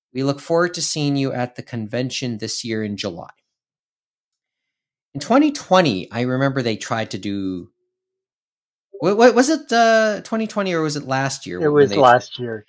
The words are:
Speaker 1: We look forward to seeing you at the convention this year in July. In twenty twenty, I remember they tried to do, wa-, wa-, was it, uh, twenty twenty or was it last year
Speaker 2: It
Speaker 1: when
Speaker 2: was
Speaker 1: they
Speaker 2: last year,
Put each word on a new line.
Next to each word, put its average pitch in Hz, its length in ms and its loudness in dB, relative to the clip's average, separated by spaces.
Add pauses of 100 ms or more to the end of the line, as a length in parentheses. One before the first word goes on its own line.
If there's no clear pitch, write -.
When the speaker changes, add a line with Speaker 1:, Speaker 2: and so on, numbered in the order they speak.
(120)
Speaker 1:
We 127 120 -4
look 139 180 -2
forward 170 320 0
to 170 80 -8
seeing 143 340 -2
you 135 160 -2
at 123 240 -6
the - 80 -12
convention 120 760 -6
this 113 260 -8
year 110 180 -4
in 104 140 -4
July. 90 320 -8 (1800)
In 139 80 -10
twenty 285 320 4
twenty, 156 580 2
I 117 100 -4
remember 131 400 0
they 113 140 -2
tried 110 360 -6
to 107 80 -6
do, 95 500 -6 (1300)
wa-, 185 140 0
wa-, 233 180 6
was 247 180 4
it, - 220 -4
uh, 220 500 2
twenty 220 260 -4
twenty 190 260 -2
or 160 80 0
was 151 140 -2
it 143 80 -6
last 131 420 -4
year 90 160 -8
Speaker 2:
It 160 40 2
Speaker 1:
when 147 80 2
Speaker 2:
was 143 180 6
Speaker 1:
they 101 60 0
Speaker 2:
last 127 420 4
year, 113 300 -8